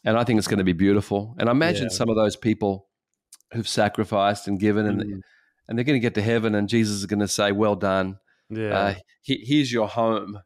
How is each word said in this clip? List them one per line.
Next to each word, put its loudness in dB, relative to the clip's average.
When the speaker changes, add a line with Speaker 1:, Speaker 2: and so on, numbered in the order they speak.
Speaker 1:
And 2
I 2
think 4
it's 0
gonna 0
be 4
beautiful. 2
And 0
I 2
imagine 0
Speaker 2:
Yeah. -8
Speaker 1:
some -2
of 2
those 2
people -2
who've -6
sacrificed 0
and -4
given 2
and, 0
Speaker 2:
Mm. -8
Speaker 1:
and -6
they're -2
gonna 2
get 0
to 0
heaven 0
and 0
Jesus 2
is -6
gonna 0
say, 0
"Well 2
done. -2
Speaker 2:
Yeah. -4
Speaker 1:
Uh, -2
he-, -6
here's 0
your 0
home." -2